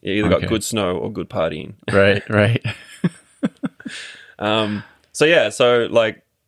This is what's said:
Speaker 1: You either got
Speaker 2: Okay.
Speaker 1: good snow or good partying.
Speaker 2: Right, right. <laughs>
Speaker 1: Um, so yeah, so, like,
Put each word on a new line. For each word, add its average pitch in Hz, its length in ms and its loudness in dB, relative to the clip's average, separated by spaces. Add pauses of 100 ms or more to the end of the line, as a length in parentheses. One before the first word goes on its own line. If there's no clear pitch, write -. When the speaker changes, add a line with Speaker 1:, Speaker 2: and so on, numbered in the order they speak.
Speaker 1:
You 95 100 -6
either 104 160 0
got 92 100 4
Speaker 2:
Okay. - 80 -4
Speaker 1:
good 107 160 -2
snow 92 360 -2
or 101 120 -6
good 90 180 -8
partying. 82 440 -6 (200)
Speaker 2:
Right, 101 380 4
right. 107 340 2 (380)
<laughs> - 440 -6 (920)
Speaker 1:
Um, 104 460 -2 (280)
so - 120 2
yeah, 151 240 4
so, 120 420 2
like, 110 320 0 (260)